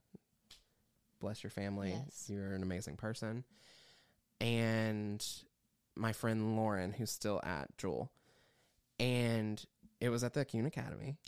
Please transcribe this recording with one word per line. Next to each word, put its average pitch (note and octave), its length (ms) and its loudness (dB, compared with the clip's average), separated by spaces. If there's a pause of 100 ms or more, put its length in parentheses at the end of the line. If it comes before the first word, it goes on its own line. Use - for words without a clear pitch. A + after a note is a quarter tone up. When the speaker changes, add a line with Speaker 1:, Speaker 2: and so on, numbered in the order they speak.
(1200)
Speaker 1:
Bless G2+ 220 -6
your G#2 80 -8
family. G2+ 400 -2
Speaker 2:
Yes. B2+ 380 -6
Speaker 1:
You're G2 260 -4
an F#2+ 80 -2
amazing F2+ 340 -2
person. A2+ 480 -4 (960)
And A2 840 2 (680)
my A2 180 0
friend A2 440 2
Lauren, G#2 360 2
who's A2 180 -2
still G#2 320 0
at D#2 360 -4
Jewel. E2+ 320 -2 (920)
And A#2 600 2 (380)
it A#2+ 100 2
was A#2 140 2
at A#2+ 100 -2
the C#3+ 100 2
Kuhn - 220 0
Academy. C3+ 500 -4 (120)